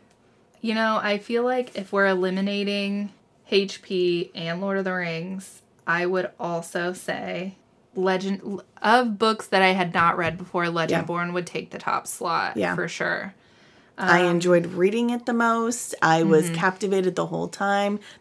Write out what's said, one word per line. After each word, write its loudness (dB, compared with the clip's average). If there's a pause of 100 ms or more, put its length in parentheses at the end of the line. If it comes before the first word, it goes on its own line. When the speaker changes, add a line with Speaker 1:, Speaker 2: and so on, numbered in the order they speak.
(640)
Speaker 1:
You -2
know, 2
I 0
feel -2
like -2
if -10
we're 4
eliminating 0 (400)
H 2
P 0
and -6
Lord -2
of -2
the -2
Rings, -6 (240)
I 0
would 0
also -4
say -6 (380)
Legend, -2 (200)
of 4
books 0
that 4
I 6
had 0
not 4
read -2
before, -4
Speaker 2:
Yeah. -2
Speaker 1:
Legendborn -2
would -4
take -10
the -12
top -4
slot -2
Speaker 2:
Yeah. 0
Speaker 1:
for -4
sure. -6 (640)
Speaker 2:
I 4
Speaker 1:
Um, 4 (100)
Speaker 2:
enjoyed 4
reading 0
it -4
the 0
most. 0
I 4
was 6
Speaker 1:
Mm-hmm. -2
Speaker 2:
captivated 0
the -2
whole -4
time. 0 (220)